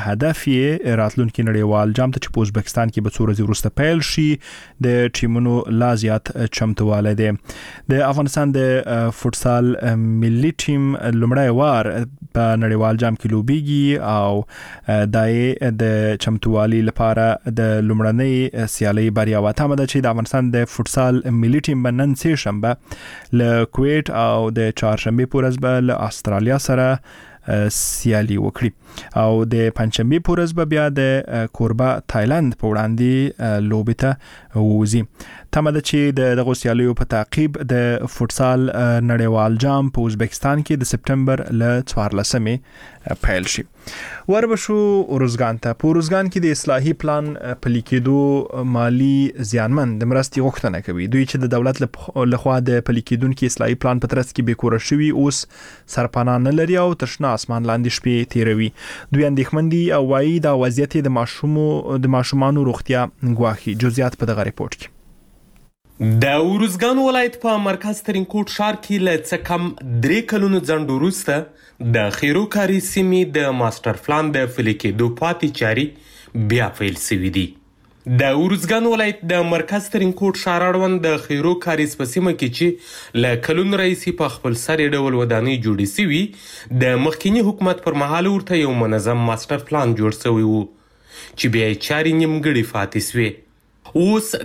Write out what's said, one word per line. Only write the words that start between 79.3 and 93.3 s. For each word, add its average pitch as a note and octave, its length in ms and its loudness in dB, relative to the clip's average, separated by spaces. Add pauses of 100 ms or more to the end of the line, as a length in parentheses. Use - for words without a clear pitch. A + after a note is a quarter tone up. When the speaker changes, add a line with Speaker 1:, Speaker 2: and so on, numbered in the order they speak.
Speaker 2:
د F3 160 2
مرکز E3+ 460 -2
ترینکوټ F#3+ 400 0 (100)
ښار F3 240 0
اړوند F#3 380 2
د D#3 200 2
خیرو D3+ 280 0
کاریز D#3 420 -2
په C#3 80 -4
سیمه F3+ 280 0
کې D3 160 -2 (100)
چې E3 80 2 (480)
له A#2+ 340 0
کلونو F#3+ 340 0
راهیسې F3+ 400 -2
په D3 140 -4
خپل A#2+ 180 -2
سري D3+ 340 0
ډول C#3 260 0
ودانۍ A#2+ 500 0
جوړې G2+ 200 2 (120)
سوي، F3 260 2 (640)
د B2+ 120 2 (120)
مخکیني G3 320 0
حکومت G3 440 0
پر D3 200 0
مهال E3 220 0
ورته F3+ 360 0
یو C3 220 0
منظم A2 460 0
ماسټر A#2+ 380 -4
پلان B2 300 2
جوړ G#2+ 120 2 (120)
سوی A2 260 2
و G#2+ 160 2 (720)
چې - 120 -2
بیا A2 240 2
یې G#2 40 -4 (100)
چارې D#3 240 0 (100)
نیمګړې D3+ 520 2
پاتې G2+ 280 -4 (100)
سوې. A2+ 200 0 (680)